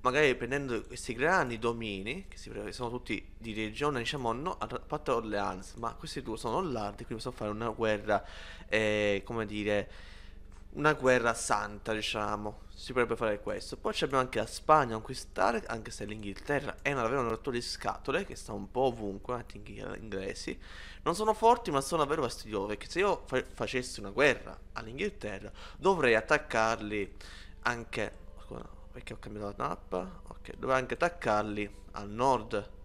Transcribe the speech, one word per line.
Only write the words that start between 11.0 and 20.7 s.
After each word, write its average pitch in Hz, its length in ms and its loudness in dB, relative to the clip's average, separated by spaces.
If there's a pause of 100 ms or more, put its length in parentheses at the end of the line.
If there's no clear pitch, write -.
santa, 104 580 0
diciamo, 107 680 -2 (120)
si - 200 -10
potrebbe 117 220 4
fare 110 260 2
questo. - 360 -6
Poi 226 160 -2
ci - 120 2
abbiamo 131 180 4
anche 123 160 0
la 107 80 0
Spagna 151 400 6
da 113 60 -4
conquistare, - 760 0
anche 113 240 -6
se 107 140 -6
l'Inghilterra 107 760 -2
è 139 120 0
una, 127 100 2
davvero 127 180 2
un 117 80 0
rottura 120 280 -2
di 117 40 0
scatole, 139 640 -2
che - 100 -10
sta - 180 -10
un 101 180 -6
po' 127 140 4
ovunque, 113 500 -2
anche 110 240 -10
gli 101 180 -12
inglesi. 98 840 -6 (440)